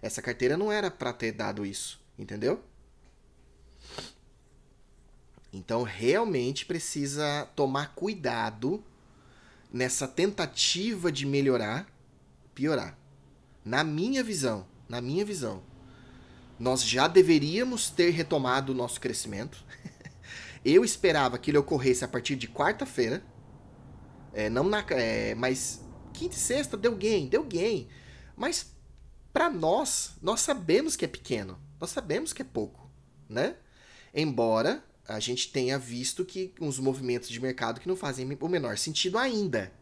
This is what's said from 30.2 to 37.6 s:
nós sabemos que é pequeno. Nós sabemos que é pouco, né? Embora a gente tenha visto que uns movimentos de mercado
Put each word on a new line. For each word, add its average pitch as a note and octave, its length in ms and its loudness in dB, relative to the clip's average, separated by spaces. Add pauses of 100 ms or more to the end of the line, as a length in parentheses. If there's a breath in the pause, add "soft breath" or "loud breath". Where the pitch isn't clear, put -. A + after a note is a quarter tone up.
nós G#3 200 0
sabemos B3 560 2
que - 80 -2
é D#3+ 40 -2
pequeno. F#2+ 500 -6 (220)
Nós E3+ 100 -8
sabemos A#3+ 420 -4
que - 100 -8
é - 20 -6
pouco, - 460 -8 (380)
né? D3 280 -2 (580 loud breath)
Embora B2+ 720 2 (220)
a G#2+ 120 -6
gente B2 320 -4
tenha C3+ 280 0
visto B2 460 -4
que F#3 360 -8
uns C#3+ 180 -4
movimentos C3 500 0
de A#2 120 -8
mercado B2+ 400 -2